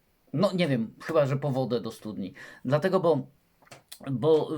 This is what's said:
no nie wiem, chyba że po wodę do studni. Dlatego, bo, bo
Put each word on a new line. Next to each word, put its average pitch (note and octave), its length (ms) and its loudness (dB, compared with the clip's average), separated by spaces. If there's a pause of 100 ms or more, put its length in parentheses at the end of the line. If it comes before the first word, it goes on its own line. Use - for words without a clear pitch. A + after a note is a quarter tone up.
(340)
no F#3 200 2
nie F3 140 0
wiem, A2+ 340 -2
chyba D#3 240 2
że C3+ 120 0
po C#3+ 140 -2
wodę A#2+ 300 -2
do A2 100 -8
studni. G2 420 -10 (320)
Dlatego, F3 340 2
bo, D3 280 2 (840)
bo D3 460 2